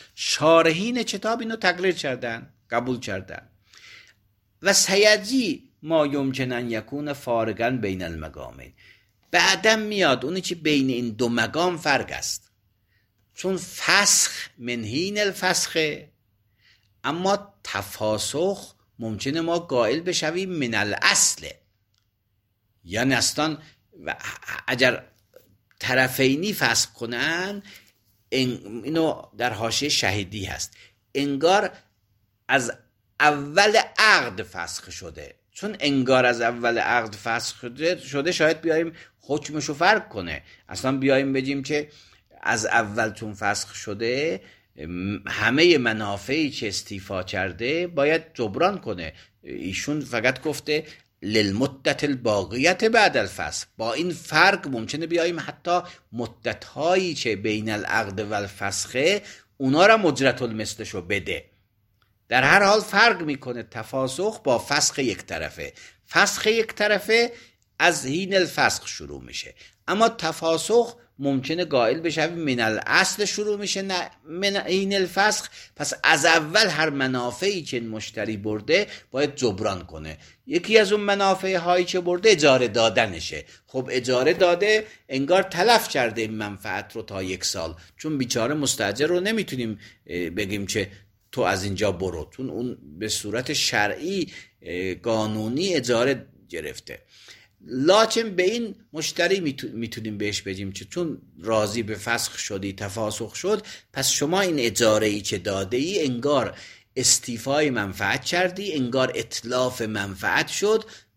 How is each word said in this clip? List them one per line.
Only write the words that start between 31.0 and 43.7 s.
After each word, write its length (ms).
انگار 560
از 240
اول 580
عقد 460
فسخ 480
شده، 440
چون 280
انگار 460
از 160
اول 380
عقد 360
فسخ 420
شده، 420
شده، 320
شاید 300
بیایم 320
حکمشو 520
فرق 360
کنه، 340
اصلاً 280
بیایم 360
بگیم 300
که 260
از 240
اول 480
چون 200
فسخ 420